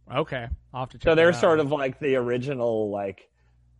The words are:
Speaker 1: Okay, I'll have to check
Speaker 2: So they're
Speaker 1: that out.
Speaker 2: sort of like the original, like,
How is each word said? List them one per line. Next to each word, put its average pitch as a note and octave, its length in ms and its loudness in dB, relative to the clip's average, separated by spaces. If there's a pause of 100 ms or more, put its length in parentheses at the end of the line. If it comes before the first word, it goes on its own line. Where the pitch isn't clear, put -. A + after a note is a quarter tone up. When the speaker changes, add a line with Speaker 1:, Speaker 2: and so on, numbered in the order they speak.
(100)
Speaker 1:
Okay, C3 360 -6 (260)
I'll B2+ 100 -8
have C3 80 -10
to B2 80 -20
check - 60 -20
Speaker 2:
So E3 120 6
they're E3 160 8
Speaker 1:
that - 40 -2
out. - 40 -6
Speaker 2:
sort E3 200 4
of C#3 120 -2
like C3+ 260 -2
the C#3 160 0
original, A#2+ 760 -2
like, G2+ 380 -8 (520)